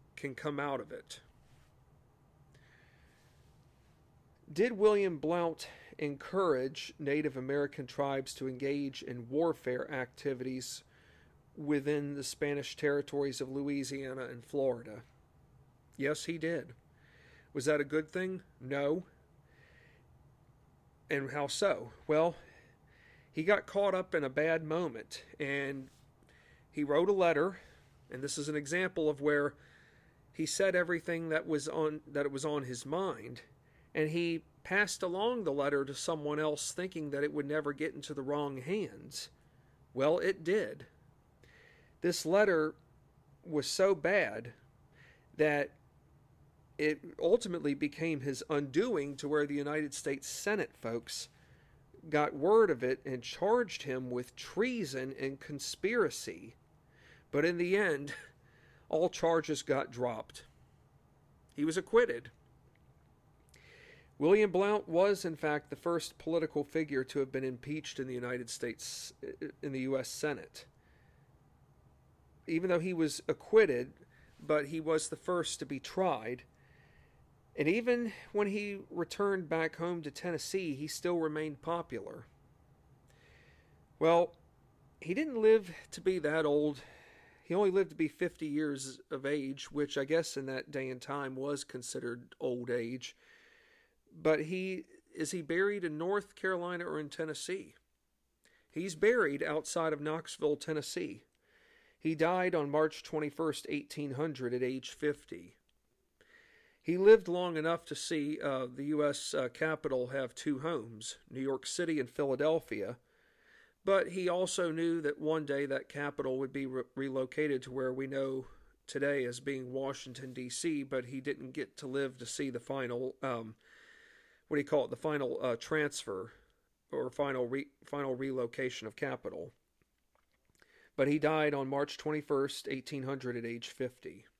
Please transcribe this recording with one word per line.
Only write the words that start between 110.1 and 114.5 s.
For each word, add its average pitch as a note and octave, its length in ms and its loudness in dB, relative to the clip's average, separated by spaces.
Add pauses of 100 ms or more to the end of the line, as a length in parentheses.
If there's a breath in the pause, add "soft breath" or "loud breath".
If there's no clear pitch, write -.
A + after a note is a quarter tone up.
two D3 240 0
homes, A#2 580 -4 (140)
New C3 100 -6
York C3 240 -2
City E3 340 0
and C#3+ 80 0
Philadelphia, C3+ 920 0 (880 soft breath)
but G3 260 4
he F3+ 200 0
also F3+ 420 0